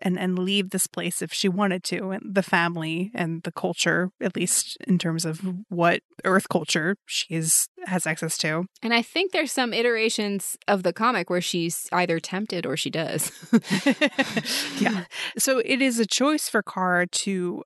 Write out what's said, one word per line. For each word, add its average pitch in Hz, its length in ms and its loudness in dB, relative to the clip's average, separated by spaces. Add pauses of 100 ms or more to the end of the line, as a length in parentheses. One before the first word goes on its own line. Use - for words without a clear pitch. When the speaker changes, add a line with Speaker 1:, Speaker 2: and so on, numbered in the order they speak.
Speaker 1:
and, 180 180 0
and 185 180 0
leave 190 340 0
this - 160 -2
place 175 340 -4
if 175 120 -6
she - 160 0
wanted 185 360 0
to, 190 260 -4
and 190 240 -6
the 190 80 4
family 170 720 0
and 165 280 -2
the 165 80 -8
culture, 175 580 0 (120)
at 190 140 -2
least - 500 -2
in 180 140 4
terms 165 260 0
of 160 160 -4 (280)
what 170 320 2 (240)
Earth 190 240 0
culture 170 560 0
she - 280 -6
is, 160 340 2 (180)
has 185 200 -2
access 160 340 -2
to. 165 260 0 (180)
Speaker 2:
And 226 100 0
I 233 80 4
think 359 300 -2
there's 311 220 0
some 247 200 0
iterations 220 840 0 (100)
of 196 160 4
the 175 100 2
comic 226 360 2
where 180 120 2
she's 170 520 -2
either 170 260 2
tempted 185 460 -4
or 131 120 -2
she - 120 -2
does. 156 420 -2 (200)
<laughs> 220 100 8 (240)
Speaker 1:
<laughs> 277 960 0
Yeah. 202 260 0 (320)
So 262 220 4
it 254 220 2
is 247 180 4
a 226 60 4
choice 302 440 2
for 214 120 2
Kara 180 460 2
to 185 580 -2